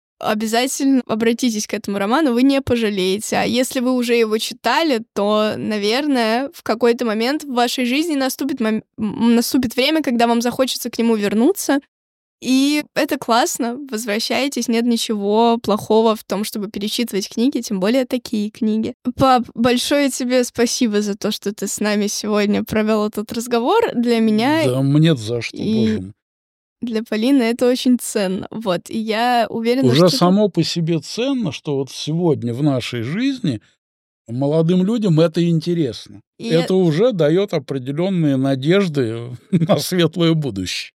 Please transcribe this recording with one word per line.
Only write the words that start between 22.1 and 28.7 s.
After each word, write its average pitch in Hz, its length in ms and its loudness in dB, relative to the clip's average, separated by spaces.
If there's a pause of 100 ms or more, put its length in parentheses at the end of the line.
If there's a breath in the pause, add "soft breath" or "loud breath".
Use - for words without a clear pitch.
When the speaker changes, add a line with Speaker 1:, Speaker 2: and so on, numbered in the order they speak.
Speaker 1:
провел 214 440 0
этот 214 260 -8
разговор. 240 480 0 (140)
Для 233 240 2
меня 226 480 2
Speaker 2:
Да 131 160 0
мне 151 320 4
за 117 260 -4
что, - 160 -10
Speaker 1:
и 214 160 -2
Speaker 2:
боже 110 280 0
мой. 101 100 -12 (720)
Speaker 1:
для 226 220 -4
Полины 233 400 2
это 240 260 2
очень 247 320 2
ценно. 190 480 -4
Вот, 208 400 -4